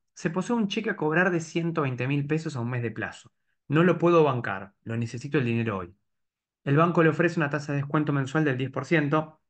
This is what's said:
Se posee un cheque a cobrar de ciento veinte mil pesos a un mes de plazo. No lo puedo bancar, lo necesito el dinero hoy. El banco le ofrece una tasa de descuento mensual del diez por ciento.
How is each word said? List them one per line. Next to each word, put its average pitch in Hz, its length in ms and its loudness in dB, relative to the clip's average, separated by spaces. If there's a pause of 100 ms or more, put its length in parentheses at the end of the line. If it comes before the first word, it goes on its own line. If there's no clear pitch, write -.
(160)
Se 160 160 -4
posee 190 240 -2
un 214 140 -2
cheque 220 200 -4
a 196 60 -4
cobrar 165 340 0
de 170 120 0
ciento 165 420 -4
veinte 127 240 -4
mil 143 180 -2
pesos 156 300 -4
a 120 60 -4
un 120 100 -4
mes 123 100 -4
de 117 80 -4
plazo. 107 420 -10 (360)
No 156 160 4
lo 165 160 4
puedo 170 240 6
bancar, 110 500 -2 (100)
lo 113 140 -6
necesito 120 400 -4
el 127 80 2
dinero 117 320 0
hoy. 92 160 -10 (680)
El 143 140 2
banco 170 260 4
le 156 60 6
ofrece 170 300 0
una 147 120 0
tasa 143 220 -4
de 143 60 -2
descuento 147 340 0
mensual 143 300 0
del 131 140 0
diez 131 140 -4
por 131 140 -6
ciento. 156 640 0